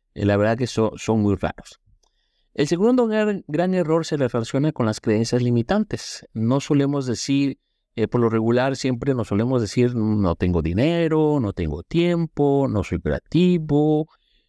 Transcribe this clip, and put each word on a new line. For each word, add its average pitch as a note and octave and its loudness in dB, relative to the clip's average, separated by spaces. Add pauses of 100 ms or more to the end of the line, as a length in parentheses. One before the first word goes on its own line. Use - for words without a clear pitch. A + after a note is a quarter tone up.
(160)
eh, G#2 -4
la G2+ 4
verdad G#2+ 2
que B2+ -2
so-, A2 0
son A2 0
muy G2+ 2
raros. - -8 (760)
El D3 0
segundo A#3 2
gran, G#3+ -2
gran F3 0
error E3 0
se D#3 -4
relaciona C3+ 0
con B2 -2
las G#2+ 0
creencias A2+ 0
limitantes. B2 -2
No A#2 0
solemos C#3 0
decir C#3 -2 (380)
eh, A2 0
por B2 0
lo A#2 2
regular A#2+ 0
siempre B2+ -2
nos A#2+ -2
solemos A#2 0
decir, B2 0
"No G#2+ 0
tengo F2+ 0
dinero, D3+ 0
no G2+ -2
tengo D#2+ -6
tiempo, D#3+ 0
no G#2 0
soy F2 -4
creativo, D3+ 0 (420)